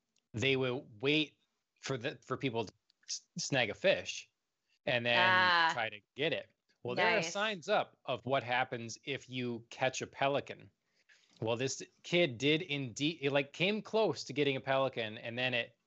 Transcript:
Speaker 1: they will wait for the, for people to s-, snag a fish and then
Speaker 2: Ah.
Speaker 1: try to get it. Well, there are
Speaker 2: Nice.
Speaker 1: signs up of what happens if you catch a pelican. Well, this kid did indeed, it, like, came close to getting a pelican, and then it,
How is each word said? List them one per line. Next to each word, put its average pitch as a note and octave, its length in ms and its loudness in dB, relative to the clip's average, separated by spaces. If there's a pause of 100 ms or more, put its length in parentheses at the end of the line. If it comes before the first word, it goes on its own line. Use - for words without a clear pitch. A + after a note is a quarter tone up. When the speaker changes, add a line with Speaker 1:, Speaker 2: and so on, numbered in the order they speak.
(340)
Speaker 1:
they C3 220 2
will C3 300 0 (160)
wait D3 320 2 (480)
for C3+ 160 -4
the, A#2+ 200 -6
for - 200 -6
people A2+ 280 -2
to - 80 -12 (360)
s-, - 120 -8 (160)
snag B2+ 320 0
a G2+ 40 -6
fish - 560 0 (560)
and A#2+ 200 0
then A#2+ 140 4
Speaker 2:
Ah. F3+ 540 6
Speaker 1:
try A2+ 160 -2
to G#2 100 -12 (160)
get C#3 180 -2
it. G2+ 160 -6 (340)
Well, A#2+ 120 -4
there F3+ 200 2
are - 0 -
Speaker 2:
Nice. E3 160 0
Speaker 1:
signs G3+ 380 -4
up F3+ 260 0 (100)
of B2 200 -4
what C3 180 0
happens A#2+ 600 -2
if C3 240 -6
you A#2+ 400 -6
catch C3 320 -2
a B2 60 -6
pelican. - 600 -4 (720)
Well, A2+ 140 0
this C3 260 -4 (220)
kid E3+ 340 2
did D3 260 2
indeed, C#3+ 580 -4
it, C3+ 100 0
like, C#3+ 220 0
came G3+ 280 0
close G#3 440 0
to C#3 80 -10
getting C#3 240 0
a B2 40 -6
pelican, B2+ 560 -2
and A#2+ 200 -8
then B2 160 0
it, A#2+ 220 -2 (120)